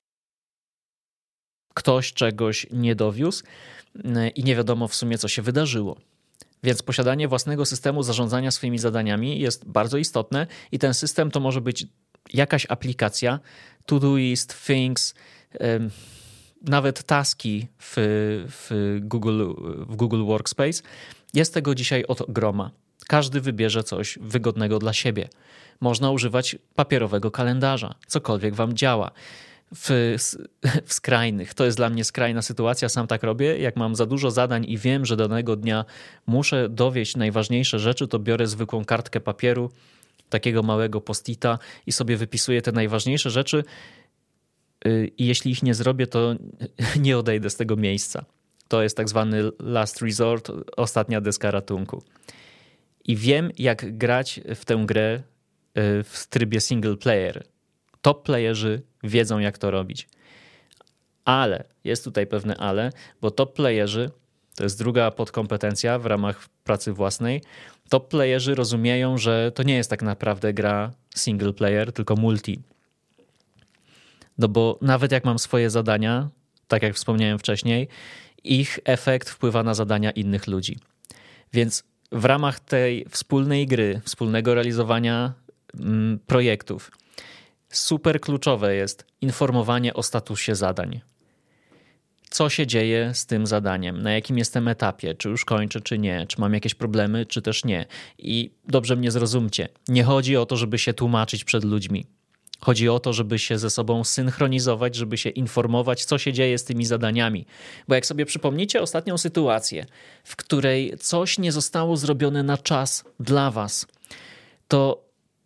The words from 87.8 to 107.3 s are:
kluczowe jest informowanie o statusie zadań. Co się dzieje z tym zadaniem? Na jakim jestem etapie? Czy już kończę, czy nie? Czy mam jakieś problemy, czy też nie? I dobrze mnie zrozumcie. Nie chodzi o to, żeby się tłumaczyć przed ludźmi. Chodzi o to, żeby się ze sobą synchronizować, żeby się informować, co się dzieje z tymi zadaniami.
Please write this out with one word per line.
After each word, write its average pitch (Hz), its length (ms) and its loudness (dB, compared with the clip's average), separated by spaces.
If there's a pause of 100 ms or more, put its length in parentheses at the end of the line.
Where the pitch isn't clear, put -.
kluczowe 120 540 2
jest 98 300 -4 (160)
informowanie 123 720 2
o 113 100 -4
statusie 110 520 -2
zadań. 90 460 -2 (1300)
Co 151 200 2
się 143 180 0
dzieje 117 460 2
z - 120 -4
tym 110 220 0
zadaniem? 92 540 -2
Na 107 100 0
jakim 110 260 0
jestem 117 300 0
etapie? 95 480 -2
Czy - 140 -6
już 113 160 -4
kończę, 107 360 -2
czy 113 160 -4
nie? 90 300 -2
Czy - 140 -6
mam 104 120 2
jakieś 104 200 -2
problemy, 110 520 0
czy - 160 -6
też 110 240 -2
nie? 90 200 -2 (320)
I - 340 -4 (160)
dobrze 127 280 2
mnie 120 160 0
zrozumcie. 113 580 0 (180)
Nie 123 160 6
chodzi 135 340 4
o 120 80 2
to, 123 120 -2
żeby 113 220 -2
się 120 140 0
tłumaczyć 117 500 0
przed 110 200 0
ludźmi. 101 420 -2 (560)
Chodzi 117 280 4
o 120 100 4
to, 120 140 0
żeby 110 260 0
się 113 180 -2
ze 110 120 -2
sobą 117 340 0
synchronizować, 127 920 0
żeby 117 220 -4
się - 120 -4
informować, 120 760 0
co 143 120 0
się 135 160 -2
dzieje 127 240 2
z 117 60 -6
tymi 120 220 -2
zadaniami. 113 600 0 (420)